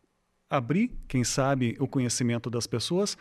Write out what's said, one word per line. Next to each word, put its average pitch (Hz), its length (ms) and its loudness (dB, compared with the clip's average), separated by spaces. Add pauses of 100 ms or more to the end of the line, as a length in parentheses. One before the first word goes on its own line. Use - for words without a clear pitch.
(500)
abrir, 147 420 2 (160)
quem 127 160 2
sabe, 131 560 2
o 135 80 0
conhecimento 120 640 0
das 117 180 -2
pessoas 175 540 -2